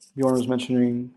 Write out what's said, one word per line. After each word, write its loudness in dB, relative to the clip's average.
Bjorn 2
was 0
mentioning 0